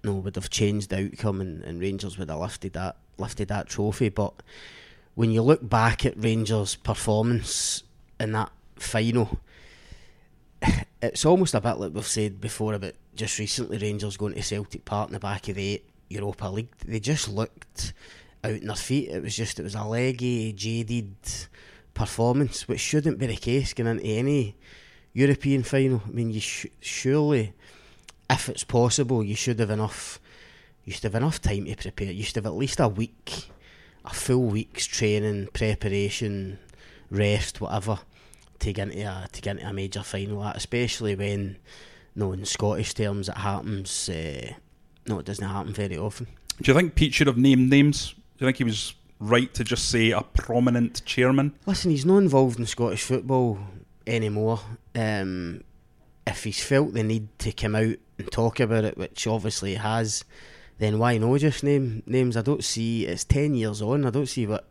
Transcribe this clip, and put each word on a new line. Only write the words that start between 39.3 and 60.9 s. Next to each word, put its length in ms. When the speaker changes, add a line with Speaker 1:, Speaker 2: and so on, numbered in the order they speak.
Speaker 1:
to 100
get 160
into 100
a 60
major 300
final, 360
like, 160
especially 600
when, 420
you 80
know, 80
in 140
Scottish 480
terms, 360
it 80
happens, 720
uh, 440
no, 120
it 60
doesn't 220
happen 260
very 240
often. 300
Speaker 2:
Do 100
you 60
think 180
Pete 200
should 120
have 100
named 320
names? 440
Do 80
you 20
think 100
he 60
was 300
right 360
to 80
just 260
say 220
a 100
prominent 840
chairman? 520
Speaker 1:
Listen, 260
he's 140
not 140
involved 400
in 80
Scottish 360
football 560
anymore. 540
Um, 680
if 160
he's 200
felt 300
the 100
need 240
to 120
come 240
out 200
and 140
talk 280
about 260
it, 120
which 280
obviously 460
he 60
has, 480
then 180